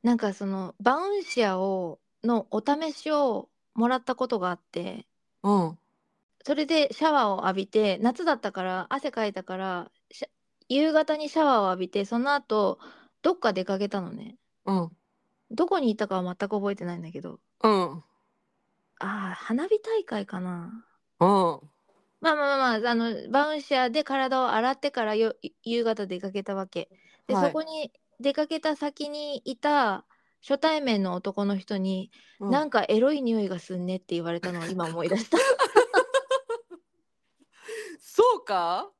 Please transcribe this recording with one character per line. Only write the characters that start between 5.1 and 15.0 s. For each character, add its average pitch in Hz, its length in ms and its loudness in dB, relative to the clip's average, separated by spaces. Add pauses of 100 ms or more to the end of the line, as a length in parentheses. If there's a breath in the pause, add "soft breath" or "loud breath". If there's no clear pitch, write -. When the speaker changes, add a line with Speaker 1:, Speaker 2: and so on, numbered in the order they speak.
Speaker 2:
う 202 100 4
ん。 170 240 2 (680)
Speaker 1:
そ 285 100 0
れ 294 100 0
で 294 260 2
シ 285 140 -2
ャ 311 60 4
ワ 285 120 4
ー 214 40 2
を 196 160 -2
浴 185 100 0
び 190 140 -4
て、 214 320 2
夏 240 260 0
だ 320 80 4
っ 233 60 -2
た 302 120 -6
か 185 120 -6
ら、 185 260 -4
汗 277 220 -4
か 220 140 -2
い 202 80 -4
た 190 100 -10
か 185 140 -10
ら、 185 340 -6 (200)
シ - 140 -12
ャ-、 - 20 -20 (400)
夕 302 260 2
方 311 220 4
に 302 140 -8
シ 320 100 0
ャ 302 60 6
ワ 262 120 6
ー 208 40 4
を 196 60 2
浴 185 140 0
び 185 80 -4
て、 202 160 -2
そ 233 140 -4
の 277 140 2
後、 214 460 0 (420 loud breath)
ど 359 120 4
っ 359 40 -2
か 214 160 0
出 185 120 -4
か 196 120 -2
け 202 100 -2
た 202 140 -4
の 175 100 -10
ね。 - 260 -16 (280)
Speaker 2:
う 196 80 0
ん。 170 180 0 (600)